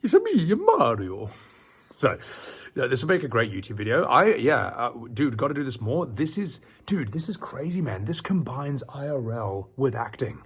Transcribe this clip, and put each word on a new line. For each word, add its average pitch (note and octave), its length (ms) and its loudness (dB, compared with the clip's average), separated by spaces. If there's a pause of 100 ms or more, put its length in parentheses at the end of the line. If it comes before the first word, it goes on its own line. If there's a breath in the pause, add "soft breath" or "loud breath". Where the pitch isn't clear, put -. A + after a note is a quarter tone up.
It's A3+ 120 2
a F4 60 10
me, D4 340 4
Mario. A2+ 800 2
<laughs> - 40 -20 (520 loud breath)
So, G#2 280 0 (560 loud breath)
yeah, - 100 0
this B2+ 160 0
will D#3 80 -4
make - 140 2
a D3 40 -6
great A#2 220 2
YouTube G2 280 -8
video. A2 260 0
I, F#3 320 6
yeah, B2+ 320 4
uh, A#2+ 240 -4 (200)
dude, A#2+ 240 0
gotta C#3 200 0
do C#3+ 80 -4
this C3 180 -6
more. C3+ 240 -2
This D3 320 -4
is, G3 220 -4 (260 soft breath)
dude, E3 240 -2
this D#3 180 -4
is G#3 80 -4
crazy, E3+ 460 -6
man. G2+ 240 -2
This D#3+ 160 -4
combines C#3+ 600 -2 (100)
I C#3 160 -6
R B2 240 -2
L G2 420 -4
with B2+ 200 2
acting. A2+ 500 -6